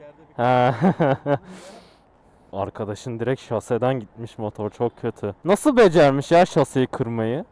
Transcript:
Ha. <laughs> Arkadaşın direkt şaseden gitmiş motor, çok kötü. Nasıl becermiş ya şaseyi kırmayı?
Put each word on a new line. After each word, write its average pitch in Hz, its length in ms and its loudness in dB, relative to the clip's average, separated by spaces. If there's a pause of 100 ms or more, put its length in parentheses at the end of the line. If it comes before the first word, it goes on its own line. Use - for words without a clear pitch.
(360)
Ha. 123 440 2
<laughs> 151 40 2 (1700)
Arkadaşın 104 680 -8
direkt 123 220 -4
şaseden 120 580 -2
gitmiş 110 380 -16
motor, 104 320 -8
çok - 320 -6
kötü. 110 320 -8 (100)
Nasıl 214 320 0
becermiş 147 540 4
ya 170 160 6
şaseyi 131 400 0
kırmayı? 117 640 -6